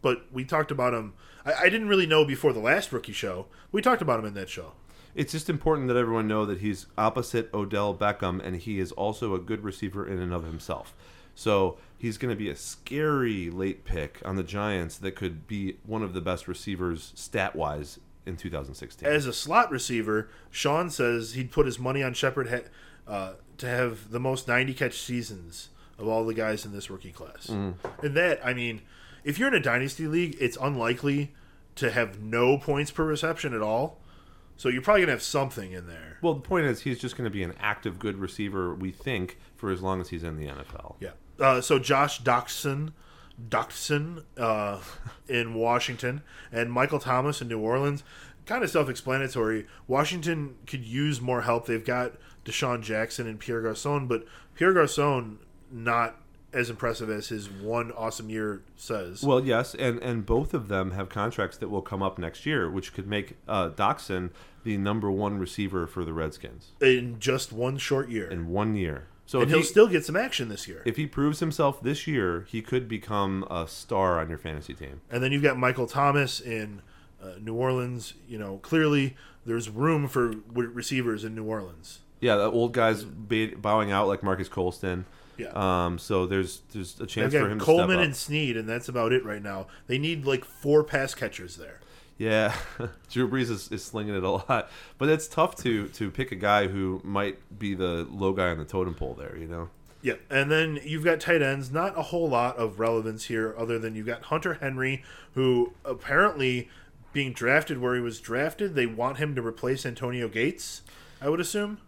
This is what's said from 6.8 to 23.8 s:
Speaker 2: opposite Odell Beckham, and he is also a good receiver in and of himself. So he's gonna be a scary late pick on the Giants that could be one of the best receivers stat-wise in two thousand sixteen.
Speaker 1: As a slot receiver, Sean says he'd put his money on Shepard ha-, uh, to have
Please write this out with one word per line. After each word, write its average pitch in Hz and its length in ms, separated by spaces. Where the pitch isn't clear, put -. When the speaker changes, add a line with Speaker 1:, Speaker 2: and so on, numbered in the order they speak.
Speaker 2:
opposite 113 560
Odell 101 420
Beckham, 95 500
and 92 120
he 98 220
is 92 140
also 104 420
a 92 40
good 101 260
receiver 98 420
in 95 120
and 90 140
of 85 120
himself. 82 500
So 98 440
he's 113 200
gonna 120 180
be 104 140
a - 60
scary 127 920
late 95 340
pick 73 400
on 95 120
the 95 60
Giants 95 560
that 95 140
could 82 340
be 98 380
one 110 180
of 92 120
the 90 60
best 87 260
receivers 87 680
stat-wise 76 840
in 90 100
two 85 140
thousand 69 240
sixteen. - 340
Speaker 1:
As 147 180
a 123 60
slot 214 380
receiver, 110 580
Sean 160 400
says 120 420
he'd 127 180
put 143 160
his 127 120
money 131 240
on 127 120
Shepard 131 340
ha-, - 640
uh, 95 200
to 127 80
have 120 440